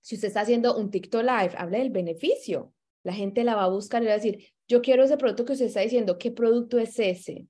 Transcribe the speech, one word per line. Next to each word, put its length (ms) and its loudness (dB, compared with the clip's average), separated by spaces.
Si 140 -12
usted 120 -6
está 140 -2
haciendo 360 2
un 140 -4
TikTok 320 -2
Live, 340 2
hable 220 -4
del 100 -2
beneficio. 840 -4
La 100 -8
gente 300 -2
la 120 0
va 80 0
a 60 2
buscar 340 -2
y 40 0
va 60 4
a 40 2
decir, 360 -4
"Yo 140 4
quiero 220 6
ese 140 4
producto 280 0
que 80 -2
usted 140 0
está 140 -2
diciendo, 360 0
¿qué 140 -6
producto 460 2
es 220 -2
ese?". 500 -2